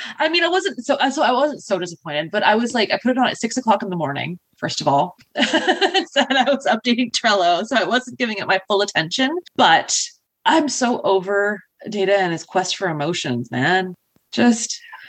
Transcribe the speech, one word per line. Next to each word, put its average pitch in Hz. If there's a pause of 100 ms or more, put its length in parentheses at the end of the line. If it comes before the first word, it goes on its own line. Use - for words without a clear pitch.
(200)
I 311
mean, 339
I 339
wasn't 349
so, 277 (140)
so 302
I 240
wasn't 277
so 190
disappointed, 160
but 202
I 214
was 233
like, 220
I -
put 247
it 247
on 254
at -
six -
o'clock 220
in 202
the 180
morning, 139 (200)
first -
of 147
all. 147 (180)
<laughs> -
And 339
I 262
was 277
updating 233
Trello, 185
so 262
I 208
wasn't 240
giving 220
it 180
my 190
full 202
attention. 196 (260)
But - (480)
I'm 311
so 247
over 202 (280)
Data 196
and 180
his 165
quest -
for 190
emotions, 147
man. 180 (380)
Just - (280)